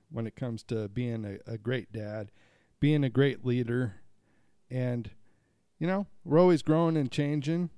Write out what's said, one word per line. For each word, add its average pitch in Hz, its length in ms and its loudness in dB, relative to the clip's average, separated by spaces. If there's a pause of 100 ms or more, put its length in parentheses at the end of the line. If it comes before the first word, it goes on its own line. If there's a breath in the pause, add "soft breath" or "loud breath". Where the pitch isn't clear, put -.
(120)
when 117 160 -6
it - 80 -14
comes 117 280 -8
to 110 260 -6
being 113 340 -4
a, 104 300 -10
a 113 40 -6
great 113 360 -4
dad, 107 380 -10 (480 soft breath)
being 147 240 4
a 131 60 2
great 127 360 2
leader. 123 560 -2 (680)
And, 123 420 -4 (680)
you 165 80 -2
know, 190 200 -2 (180)
we're 151 140 4
always 180 240 8
growing 160 340 2
and 135 140 0
changing. 151 680 -2